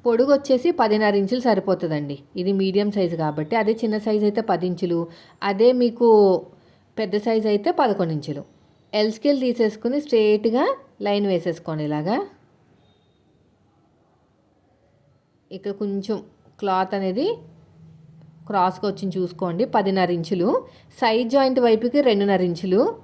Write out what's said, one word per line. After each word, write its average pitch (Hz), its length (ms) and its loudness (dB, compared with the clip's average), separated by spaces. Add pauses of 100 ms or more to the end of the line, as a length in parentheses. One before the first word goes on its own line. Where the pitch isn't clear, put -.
పొడుగు 240 280 2
వచ్చేసి 269 360 2 (120)
పదిన్నర 214 400 2
ఇంచులు 240 260 -2
సరిపోతుందండి. 175 720 0 (240)
ఇది 185 200 -2
మీడియం 190 360 0
సైజు 175 260 0
కాబట్టి. 151 380 -4
అదే 214 200 0
చిన్న 220 240 -2
సైజు 214 240 0
అయితే 208 220 -2
పది 175 200 0
ఇంచులు, 175 280 -2 (440)
అదే 202 260 2 (120)
మీకు 240 280 2 (880)
పెద్ద 208 280 -4
సైజు 226 280 0
అయితే 208 180 0 (100)
పదకొండు 196 360 0
ఇంచులు. 143 260 -8 (500)
ఎల్ 214 240 0
స్కేల్ 285 300 2
తీసేసుకుని 233 580 -2
స్ట్రైట్గా 220 600 2 (440)
లైన్ 202 240 0
వేసేసుకోండి 165 560 -4
ఇలాగా. 151 300 -2 (3250)
ఇక్కడ 190 220 -10 (100)
కొంచెం 202 340 -4 (440)
క్లాత్ 185 380 0
అనేది 196 280 -2 (1200)
క్రాస్గా 190 420 0
వచ్చింది 196 280 -6
చూసుకోండి, 180 460 -4 (100)
పదిన్నర 190 440 2
ఇంచులు. 175 300 -2 (520)
సైడ్ 233 340 2
జాయింట్ 262 320 4
వైపుకి 233 420 2
రెండున్నర 202 420 2
ఇంచులు. 180 300 0 (240)